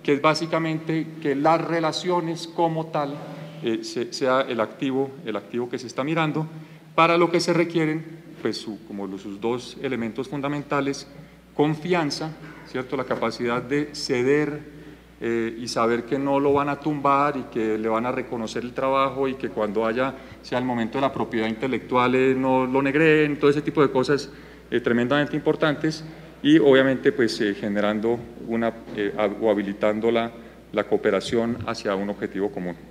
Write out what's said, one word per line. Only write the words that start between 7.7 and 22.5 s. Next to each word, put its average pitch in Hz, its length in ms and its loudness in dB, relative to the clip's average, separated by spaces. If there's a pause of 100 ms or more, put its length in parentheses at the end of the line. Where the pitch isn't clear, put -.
pues, 107 160 -2
su, 107 280 -10
como 101 220 -8
los, 95 140 -8
sus 101 180 -10
dos 120 420 -4
elementos 120 460 -4
fundamentales, 143 800 -4 (480)
confianza, 156 760 0 (360)
¿cierto? 127 300 -6
La 127 80 -2
capacidad 117 560 -2
de 147 320 -2
ceder, 147 800 0 (440)
eh, 117 400 -2
y 123 80 -8
saber 117 360 2
que 135 160 -2
no 139 200 2
lo 143 140 4
van 143 160 2
a 139 100 -4
tumbar 143 580 2
y 123 140 -4
que 110 280 0
le 110 100 0
van 113 160 0
a 123 60 -2
reconocer 120 520 -4
el 123 100 -8
trabajo 135 540 2
y 131 60 -2
que 117 160 -4
cuando 107 340 0
haya, 127 300 0 (300)
sea 127 160 -2
el 127 60 -2
momento 120 340 -2
de - 20 2
la 135 100 2
propiedad 110 360 -2
intelectual, 123 680 0
eh, 131 240 6
no 131 300 2